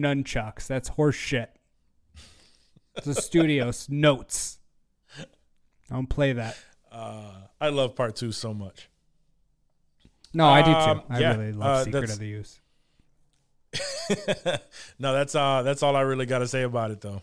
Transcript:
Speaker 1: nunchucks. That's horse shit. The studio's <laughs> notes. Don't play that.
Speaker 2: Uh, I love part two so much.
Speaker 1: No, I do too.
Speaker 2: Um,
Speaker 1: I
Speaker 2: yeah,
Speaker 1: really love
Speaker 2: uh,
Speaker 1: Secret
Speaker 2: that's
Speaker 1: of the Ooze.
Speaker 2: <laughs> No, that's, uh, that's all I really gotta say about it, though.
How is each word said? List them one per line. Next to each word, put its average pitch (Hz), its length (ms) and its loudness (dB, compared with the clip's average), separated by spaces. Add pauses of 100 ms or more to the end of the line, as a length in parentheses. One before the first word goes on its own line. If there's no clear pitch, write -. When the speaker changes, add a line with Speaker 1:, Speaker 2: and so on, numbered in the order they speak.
Speaker 1:
nunchucks. 135 680 -4
That's 131 220 -4
horse 151 260 2
shit. - 360 -6 (1500)
The 143 100 -4
studio's 139 760 0
<laughs> - 0 -
notes. 143 720 0 (1300)
Don't 127 180 -6
play 139 240 0
that. 113 260 -6 (340)
Speaker 2:
Uh, 110 420 -14 (260)
I 151 100 0
love 135 260 0
part 117 200 -2
two 117 160 -6
so 110 220 -6
much. 98 360 -12 (1400)
Speaker 1:
No, 160 140 4
I 143 140 10
do 160 100 8
too. 160 60 8
Speaker 2:
Um, 156 320 4
Speaker 1:
I 123 100 -2
Speaker 2:
yeah, 143 160 4
Speaker 1:
really 107 160 -4
love 107 160 -4
Speaker 2:
uh, 135 160 2
Speaker 1:
Secret 127 180 -2
Speaker 2:
that's 110 120 -4
Speaker 1:
of 104 60 -8
the 104 160 -10
Ooze. - 260 -14 (1120)
Speaker 2:
<laughs> 214 840 -4 (380)
No, 135 160 -2
that's, 139 220 0
uh, 139 280 2
that's 139 200 0
all 143 120 4
I 135 60 4
really 131 240 0
gotta 123 220 -2
say 131 160 -2
about 117 280 -2
it, 104 100 -10
though. 98 220 -10